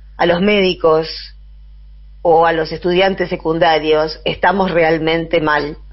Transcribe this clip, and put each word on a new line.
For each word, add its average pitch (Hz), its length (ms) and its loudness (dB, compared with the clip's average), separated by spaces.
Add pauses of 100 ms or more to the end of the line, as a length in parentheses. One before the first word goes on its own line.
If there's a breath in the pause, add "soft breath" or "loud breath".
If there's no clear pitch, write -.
(160)
a 170 100 0
los 175 140 2
médicos 175 920 0 (880)
o 165 240 4
a 165 60 2
los 160 200 -4
estudiantes 180 560 0
secundarios, 160 960 0
estamos 185 460 0
realmente 160 720 0
mal. 151 360 -2 (160)